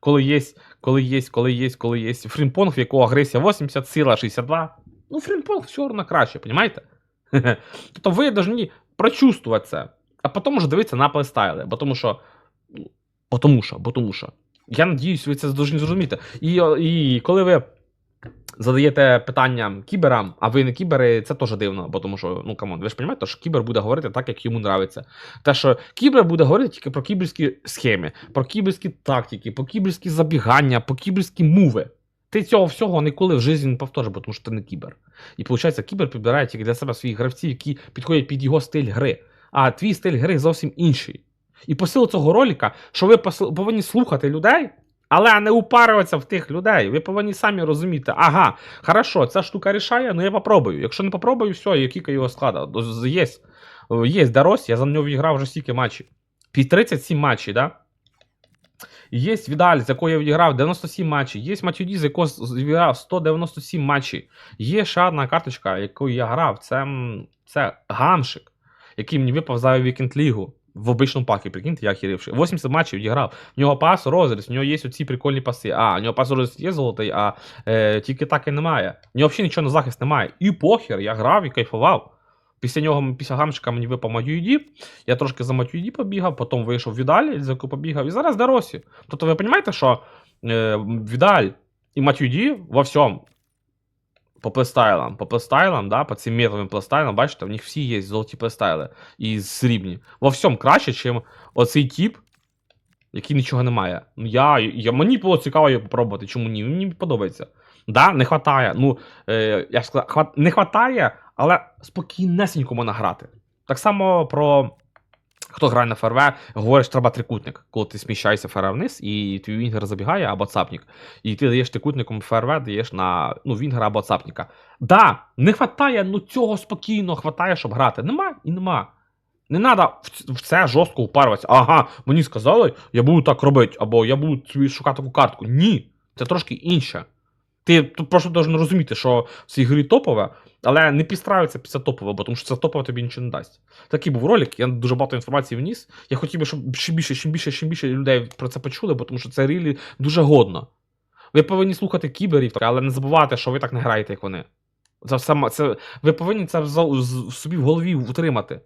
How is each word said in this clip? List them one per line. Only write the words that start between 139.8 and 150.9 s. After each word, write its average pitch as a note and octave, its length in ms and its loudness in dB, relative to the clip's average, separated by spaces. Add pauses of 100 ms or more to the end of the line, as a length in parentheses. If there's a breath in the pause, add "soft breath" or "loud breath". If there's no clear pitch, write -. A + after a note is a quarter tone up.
топове, B2+ 460 2 (340 soft breath)
але D3+ 280 4
не D3 120 2
підстраюється F3+ 560 -2
після - 200 -8
топове, B2+ 340 -4
бо G2+ 100 -6
тому A#2+ 120 -4
що - 120 -12
це C3 80 -4
топове D3 300 -4
тобі B2 180 -8
нічого B2 220 -8
не A#2+ 60 -8
дасть. - 300 -12 (260 soft breath)
Такий D3+ 260 -2
був A#2+ 120 -2
ролик, F#3+ 340 0
я B2 80 0
дуже B2 280 -2
багато C3 200 -4
інформації B2+ 460 -4
вніс. G3+ 280 -10 (200 loud breath)
Я C3 80 -2
хотів D#3+ 220 -6
би, D#3 60 0
щоб C3 300 -8
ще - 180 -4
більше, D#3+ 220 -2
чим D#3 160 -6
більше, D#3 200 -4
чим D#3 180 -6
більше D#3+ 180 -4
людей C3 500 0
про B2+ 100 -8
це C3 120 -8
почули, D3 340 -4
бо A#2+ 100 -4
тому B2+ 160 -10
що B2 100 -14
це C3+ 180 0
рілі D#3 300 -2 (220 loud breath)
дуже D3+ 220 0
годно. B2+ 460 4 (640 soft breath)